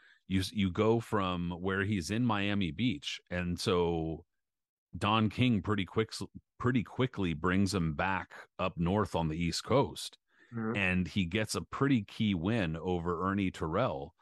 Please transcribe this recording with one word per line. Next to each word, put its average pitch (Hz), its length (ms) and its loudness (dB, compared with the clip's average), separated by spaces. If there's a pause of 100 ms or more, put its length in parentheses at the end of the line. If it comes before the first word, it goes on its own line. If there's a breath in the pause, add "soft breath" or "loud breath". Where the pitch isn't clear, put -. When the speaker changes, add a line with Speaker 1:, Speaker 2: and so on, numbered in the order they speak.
(280 soft breath)
Speaker 1:
You, 95 140 2 (100)
you 95 180 2
go 110 300 2
from 90 580 -2
where 95 240 0
he's 98 280 0
in 120 160 0
Miami 101 460 0
Beach, 92 580 -2
and 90 280 -2
so 85 680 0 (720)
Don 107 320 2
King 123 320 2
pretty 101 240 0
quick, 110 240 -2 (480)
pretty 123 240 2
quickly 98 500 -2
brings 90 420 2
him 80 200 2
back 90 380 -2 (260)
up 92 180 -2
north 90 380 2
on 82 140 2
the 80 140 -4
East 82 220 -2
Coast, - 540 -2 (360 soft breath)
Speaker 2:
Mm-hmm. 113 220 -4
Speaker 1:
and 92 320 2
he 98 160 0
gets 104 320 -2
a 95 40 -2
pretty 123 420 2
key 107 300 0
win 90 440 0
over 87 520 -2
Ernie 98 220 0
Terrell. 82 720 -2